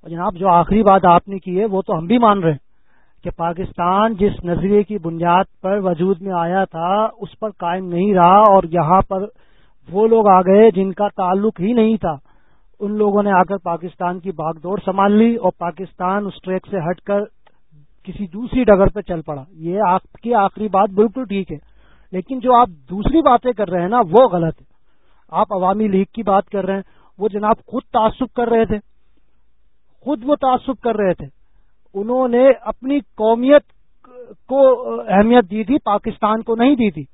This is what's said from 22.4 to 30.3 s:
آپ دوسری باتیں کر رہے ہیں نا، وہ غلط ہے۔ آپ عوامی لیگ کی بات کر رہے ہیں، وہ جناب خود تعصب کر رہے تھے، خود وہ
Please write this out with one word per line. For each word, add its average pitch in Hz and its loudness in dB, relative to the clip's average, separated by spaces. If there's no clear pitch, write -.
آپ 240 6
دوسری 180 -2
باتیں 247 2
کر 208 -4
رہے 175 -2
ہیں 175 -4
نا، 240 0
وہ 233 4
غلط 165 -4
ہے۔ - -20
آپ 202 -2
عوامی 196 -2
لیگ 190 0
کی 226 -12
بات 196 0
کر 196 -6
رہے 190 -4
ہیں، 196 -6
وہ 196 -4
جناب 208 -2
خود 240 -8
تعصب 220 -2
کر 233 -2
رہے 226 2
تھے، 208 -4
خود 247 -6
وہ 285 0